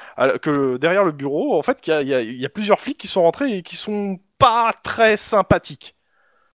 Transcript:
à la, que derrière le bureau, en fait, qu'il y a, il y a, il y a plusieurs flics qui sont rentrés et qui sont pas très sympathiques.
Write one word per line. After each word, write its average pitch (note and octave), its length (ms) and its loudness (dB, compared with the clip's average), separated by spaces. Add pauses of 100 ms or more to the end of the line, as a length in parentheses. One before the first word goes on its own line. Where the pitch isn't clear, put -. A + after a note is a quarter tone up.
(160)
à B2+ 100 2
la, C3 120 2
que C#3 400 0
derrière F3 260 2
le E3 80 0
bureau, D3+ 460 -2
en D3 40 0
fait, - 200 -2
qu'il D#3+ 100 -2
y D#3 40 2
a, D3 60 0
il C3 60 -4
y C#3 60 0
a, B2+ 80 2
il B2 180 -8
y B2+ 60 -4
a - 20 -6
plusieurs - 320 0
flics - 180 -8
qui - 80 -14
sont F#3 160 0
rentrés G3 360 0
et E3+ 40 -8
qui - 140 -14
sont G3+ 420 -6 (200)
pas A3+ 340 4 (100)
très A3 360 2
sympathiques. - 760 0 (600)